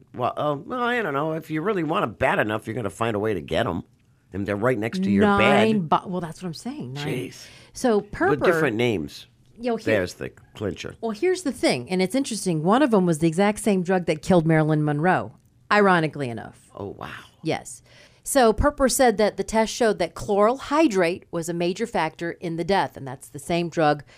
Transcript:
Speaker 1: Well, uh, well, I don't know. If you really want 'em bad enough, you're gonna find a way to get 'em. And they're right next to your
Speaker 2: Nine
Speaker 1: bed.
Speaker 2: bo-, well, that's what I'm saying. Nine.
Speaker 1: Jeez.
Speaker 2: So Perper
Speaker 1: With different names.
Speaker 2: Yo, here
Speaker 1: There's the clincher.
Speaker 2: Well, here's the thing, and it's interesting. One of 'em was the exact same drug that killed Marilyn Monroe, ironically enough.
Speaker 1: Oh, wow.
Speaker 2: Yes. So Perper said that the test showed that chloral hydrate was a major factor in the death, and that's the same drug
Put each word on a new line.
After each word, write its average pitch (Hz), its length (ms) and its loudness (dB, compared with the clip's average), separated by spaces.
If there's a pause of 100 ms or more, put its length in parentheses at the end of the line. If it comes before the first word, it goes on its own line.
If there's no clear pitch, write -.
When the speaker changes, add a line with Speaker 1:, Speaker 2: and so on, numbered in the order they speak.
(160)
Speaker 1:
Well, 120 220 -2
uh, 147 180 -2 (100)
well, 254 160 -8
I 240 200 -2
don't 165 120 -4
know. 151 200 -2
If 160 180 -8
you 156 100 -4
really 185 220 -2
want 165 200 -2
'em 123 100 -4
bad 147 260 0
enough, 110 260 -2
you're 113 100 -6
gonna 113 140 -4
find 113 260 -2
a 101 40 0
way 107 140 -2
to 87 80 -4
get 80 260 0
'em. 87 160 -4 (480)
And 98 160 -6
they're 101 80 -2
right 113 240 0
next 120 240 -4
to 196 80 0
your 202 140 6
Speaker 2:
Nine 208 640 4
Speaker 1:
bed. - 20 -10
Speaker 2:
bo-, - 180 0
well, 180 140 -6
that's 165 200 -12
what 180 60 -10
I'm 165 60 -8
saying. 233 400 -10
Nine. 143 140 -8
Speaker 1:
Jeez. - 380 -8 (280)
Speaker 2:
So 220 280 2
Perper 320 300 -2
Speaker 1:
With 139 120 0
different 156 340 2
names. 107 500 -2 (340)
Speaker 2:
Yo, 240 140 -2
here - 80 -10 (120)
Speaker 1:
There's 90 200 0
the 67 140 -10 (260)
clincher. - 460 -8
Speaker 2:
Well, 226 100 -4
here's 359 320 -2
the 277 80 -2
thing, 151 380 -2
and 185 120 0
it's 185 140 0
interesting. 190 480 -2
One 208 180 4
of 269 120 4
'em 185 120 4
was 165 140 2
the 165 80 2
exact 202 320 2
same 190 240 2
drug 180 220 0
that 156 160 -2
killed 175 260 4
Marilyn 156 380 4
Monroe, 147 480 0 (380)
ironically 165 580 4
enough. - 440 -12
Speaker 1:
Oh, - 240 -10
wow. - 120 -12 (340)
Speaker 2:
Yes. - 380 -6 (420)
So 233 300 4
Perper 277 380 2
said 240 260 4
that 202 200 2
the 196 60 -4
test 220 300 0
showed 214 260 0
that 175 160 -2
chloral 208 420 2
hydrate 196 760 0
was 170 180 -6
a 175 40 -4
major 175 340 -2
factor 170 440 -4
in 165 240 -8
the 165 80 -6
death, 170 320 0
and 117 120 -14
that's 127 200 -14
the 147 120 -16
same 170 300 -2
drug 147 340 2 (140)